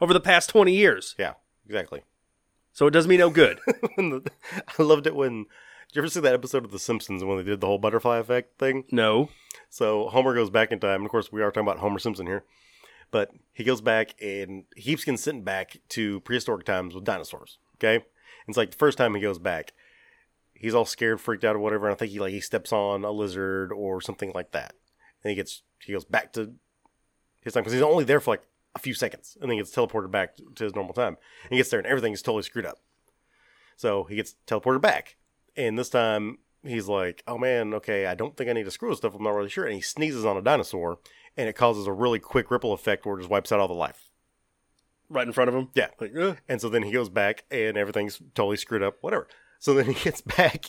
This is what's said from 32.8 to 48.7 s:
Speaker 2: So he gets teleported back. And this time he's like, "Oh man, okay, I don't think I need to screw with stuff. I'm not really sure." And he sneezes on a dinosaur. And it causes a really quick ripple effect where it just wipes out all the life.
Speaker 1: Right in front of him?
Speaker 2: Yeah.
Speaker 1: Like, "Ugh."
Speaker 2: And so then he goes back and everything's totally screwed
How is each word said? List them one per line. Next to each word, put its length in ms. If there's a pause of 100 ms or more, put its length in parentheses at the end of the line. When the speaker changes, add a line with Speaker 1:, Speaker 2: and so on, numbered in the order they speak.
Speaker 2:
So 280
he 120
gets 200 (100)
teleported 340
back. 360 (400)
And 220
this 120
time 480 (240)
he's 260
like, 380
"Oh 120
man, 360
okay, 320
I 80
don't 220
think 120
I 60
need 100
to 60
screw 200
with 80
stuff. 160
I'm 100
not 100
really 160
sure." 160
And 80
he 80
sneezes 420
on 120
a 60
dinosaur. 560 (380)
And 120
it 60
causes 320
a 60
really 260
quick 320
ripple 220
effect 320
where 120
it 40
just 100
wipes 220
out 80
all 80
the 60
life. 340 (1000)
Speaker 1:
Right 180
in 60
front 160
of 60
him? 200
Speaker 2:
Yeah. 140 (120)
Speaker 1:
Like, 160
"Ugh." 200 (120)
Speaker 2:
And 120
so 80
then 160
he 80
goes 160
back 420
and 260
everything's 420 (160)
totally 220
screwed 260